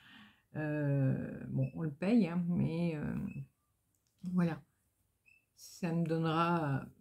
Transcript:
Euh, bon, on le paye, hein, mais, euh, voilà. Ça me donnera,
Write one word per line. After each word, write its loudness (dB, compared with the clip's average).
Euh, 0
bon, 0
on -4
le -2
paye, 4
hein, -2
mais, 0
euh, -4
voilà. 2
Ça -6
me 2
donnera, 2